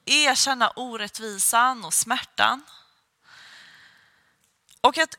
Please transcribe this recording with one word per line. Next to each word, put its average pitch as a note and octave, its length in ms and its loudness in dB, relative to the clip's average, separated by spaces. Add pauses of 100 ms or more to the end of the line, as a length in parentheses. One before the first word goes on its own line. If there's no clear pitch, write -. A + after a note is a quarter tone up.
erkänna C4 640 2
orättvisan A3+ 1120 -2
och D#3+ 100 -4
smärtan. F3+ 720 0 (2250)
Och C#4+ 180 4
att D#4+ 200 0